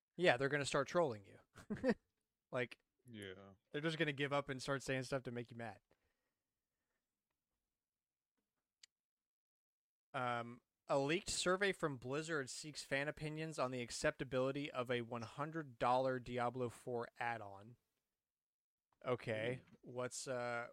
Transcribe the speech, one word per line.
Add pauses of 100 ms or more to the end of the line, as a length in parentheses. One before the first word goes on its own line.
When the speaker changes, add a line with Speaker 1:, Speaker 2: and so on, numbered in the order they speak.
(160)
Speaker 1:
Yeah,
they're
gonna
start
trolling
you.
<laughs> (480)
Like, (320)
Speaker 2:
Yeah. (380)
Speaker 1:
they're
just
gonna
give
up
and
start
saying
stuff
to
make
you
mad. (4000)
Um, (280)
a
leaked
survey
from
Blizzard
seeks
fan
opinions
on
the
acceptability
of
a
one
hundred
dollar
Diablo
four (100)
add-on. (1300)
Okay,
Speaker 3:
Ooh.
Speaker 1:
what's,
uh,